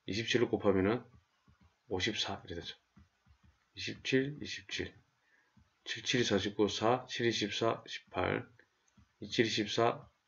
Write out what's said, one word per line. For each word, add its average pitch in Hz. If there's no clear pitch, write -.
이십칠을 113
곱하면은 101
오십사 101
이렇게 87
되죠. -
이십칠, 135
이십칠. -
칠, -
칠 123
사십구, 101
사, 117
칠 -
이십사, 110
십팔. -
이 101
칠 113
이십사, 110